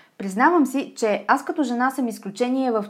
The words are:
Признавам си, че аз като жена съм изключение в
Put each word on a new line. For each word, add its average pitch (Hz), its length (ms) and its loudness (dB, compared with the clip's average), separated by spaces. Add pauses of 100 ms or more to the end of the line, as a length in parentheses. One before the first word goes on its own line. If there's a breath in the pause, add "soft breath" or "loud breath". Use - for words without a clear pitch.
(180 soft breath)
Признавам 254 480 4
си, - 300 -6
че 208 320 0
аз 269 160 2
като 320 180 -2
жена 247 280 0
съм 262 180 -4
изключение 247 640 -2
в 214 200 0